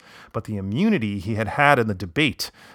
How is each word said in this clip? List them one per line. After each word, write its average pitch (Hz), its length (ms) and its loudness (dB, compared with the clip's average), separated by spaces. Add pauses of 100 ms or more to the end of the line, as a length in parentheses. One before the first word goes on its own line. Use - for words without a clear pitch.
(320)
but 117 120 -6
the 110 120 -6
immunity 107 600 0
he 98 160 -4
had 107 140 -2
had 143 300 4
in 113 100 2
the 104 60 0
debate 101 560 -2 (240)